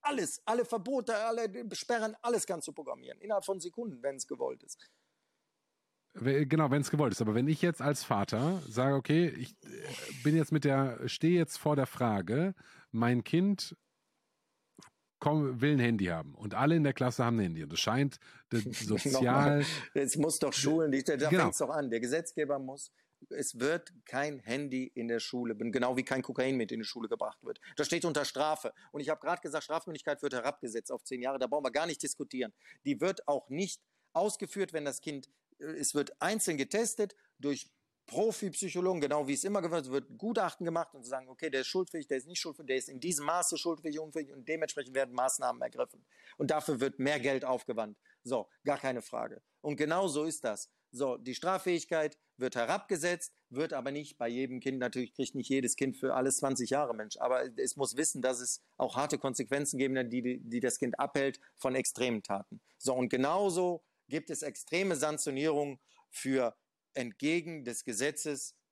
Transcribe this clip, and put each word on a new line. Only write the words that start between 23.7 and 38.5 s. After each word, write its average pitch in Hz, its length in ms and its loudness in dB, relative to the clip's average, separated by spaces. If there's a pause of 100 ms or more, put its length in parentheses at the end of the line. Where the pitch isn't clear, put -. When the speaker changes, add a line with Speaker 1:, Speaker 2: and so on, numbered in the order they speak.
Speaker 1:
kein 143 340 -4
Handy 131 480 -4
in 117 200 -6
der 117 120 0
Schule, 117 360 -4
ben-, 113 160 -2
genau 127 240 2
wie 131 80 0
kein 131 200 0
Kokain 131 340 0
mit 110 140 0
in 117 80 -4
die 107 60 -6
Schule 113 220 -8
gebracht 110 360 -4
wird. 113 180 -10 (160)
Das 147 100 0
steht 170 160 0
unter 147 220 2
Strafe. 151 480 0 (180)
Und 151 80 -8
ich 139 100 -4
hab 151 120 0
grad 170 200 -2
gesagt, 151 220 -4
Strafmündigkeit 151 580 -4
wird 139 120 -2
herabgesetzt 120 580 -4
auf 123 120 -6
zehn 127 180 -6
Jahre, 135 180 -2
da 127 80 0
brauchen 143 160 0
wir 127 80 0
gar 151 140 0
nicht 160 160 -4
diskutieren. 127 500 -4 (340)
Die 139 140 0
wird 185 280 0
auch 143 200 0
nicht 170 340 -4 (320)
ausgeführt, 196 600 -2
wenn 151 120 -2
das 135 160 -4
Kind, 143 280 -8 (300)
äh, 143 60 -12
es 151 280 -4
wird 143 260 -2
einzeln 180 380 0
getestet 208 580 -2 (220)
durch 139 340 -4 (360)
Profipsychologen, 185 920 0